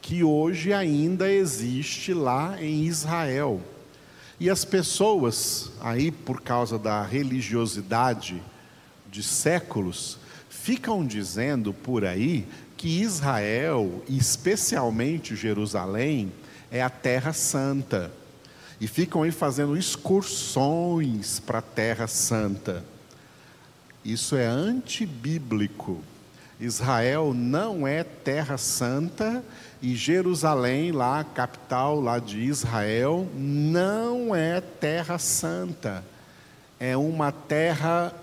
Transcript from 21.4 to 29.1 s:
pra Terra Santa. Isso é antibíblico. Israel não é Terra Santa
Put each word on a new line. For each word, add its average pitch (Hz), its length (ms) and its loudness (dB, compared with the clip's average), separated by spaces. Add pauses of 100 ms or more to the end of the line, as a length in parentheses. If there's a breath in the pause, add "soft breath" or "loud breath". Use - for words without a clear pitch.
pra 113 240 -4
Terra 113 420 0
Santa. 98 800 0 (1200 loud breath)
Isso 117 300 -2
é 127 100 4
antibíblico. 127 1600 -2 (560 loud breath)
Israel 127 720 2
não 143 540 0
é 151 160 0
Terra 143 520 -2
Santa 170 880 -2 (380 loud breath)